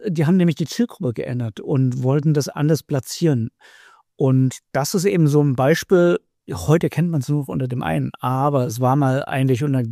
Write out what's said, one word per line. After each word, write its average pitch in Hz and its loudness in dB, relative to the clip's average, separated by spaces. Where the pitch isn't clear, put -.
die 160 0
haben 180 4
nämlich 170 2
die 160 -4
Zielgruppe 190 -4
geändert 123 -6
und 131 0
wollten 143 2
das 139 -2
anders 151 0
platzieren. 139 -2
Und 131 2
das 139 -2
ist 180 0
eben 180 2
so 147 2
ein 139 0
Beispiel, 175 2
heute 147 0
kennt 170 -2
man's 147 -2
nur 147 0
noch 135 -12
unter 127 -4
dem 127 -6
einen, 131 -2
aber 131 0
es 117 -6
war 127 4
mal 135 2
eigentlich 131 0
unter 135 0
einer 117 -2